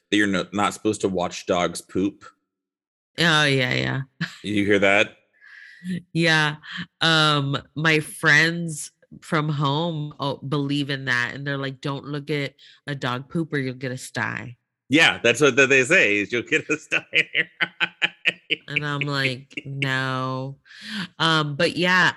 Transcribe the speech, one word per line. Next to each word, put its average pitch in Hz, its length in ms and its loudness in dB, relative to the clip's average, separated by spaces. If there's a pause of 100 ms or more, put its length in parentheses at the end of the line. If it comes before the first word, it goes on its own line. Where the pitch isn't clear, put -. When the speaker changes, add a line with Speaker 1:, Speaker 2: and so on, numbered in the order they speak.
(120)
Speaker 1:
that 104 60 4
you're 104 100 4
no-, 92 240 -2
not 95 220 0
supposed 107 280 -2
to 107 80 0
watch 90 360 -4
dogs 87 340 0
poop? - 460 -4 (960)
Speaker 2:
Oh, 156 260 4
yeah, 135 280 2
yeah. 131 280 -2 (420)
Speaker 1:
Did 98 60 -6
you 101 160 0
hear 101 140 4
that? 101 360 2 (960)
Speaker 2:
Yeah. 160 440 2 (460)
Um, 151 540 2 (200)
my 156 240 2
friends 160 880 0 (320)
from 151 260 -2
home, 151 720 -2
oh, 139 180 -4
believe 143 520 -4
in 135 160 -6
that, 120 300 -2
and 139 100 -10
they're 143 120 -4
like, 135 240 -8
"Don't 139 240 -8
look 147 260 -8
at 143 240 -4 (320)
a 143 80 -6
dog 131 340 -6
poop 165 240 -6
or 147 60 0
you'll 131 160 -4
get 127 160 -8
a 127 60 -8
sty." 117 600 -8 (320)
Speaker 1:
Yeah, 127 320 4
that's 117 180 4
what 139 160 6
th-, 135 140 6
they 135 140 6
say, 123 340 4
is 101 140 -2
you'll 117 120 -2
get - 260 -2
a 151 80 -2
sty - 360 -4
in 156 120 2 (100)
your 160 100 0 (160)
<laughs> 170 80 -4 (120)
eye. 170 760 -4 (100)
Speaker 2:
And 147 180 -6
I'm 143 160 -4
like, 143 640 -4
"No." 131 880 -4 (640)
Um, 156 360 2
but 165 220 0
yeah, 180 400 4